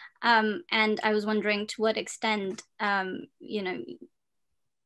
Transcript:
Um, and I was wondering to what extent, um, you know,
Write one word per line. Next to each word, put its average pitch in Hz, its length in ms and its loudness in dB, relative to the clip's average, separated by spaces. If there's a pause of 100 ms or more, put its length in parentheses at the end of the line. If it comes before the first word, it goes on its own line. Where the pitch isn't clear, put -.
(220)
Um, 220 480 4
and 214 320 4
I 220 100 4
was 208 140 0
wondering 208 400 0
to 214 160 -6
what 214 160 2
extent, 202 640 -2 (180)
um, 196 460 -2 (120)
you - 240 -6
know, 185 220 -4 (1000)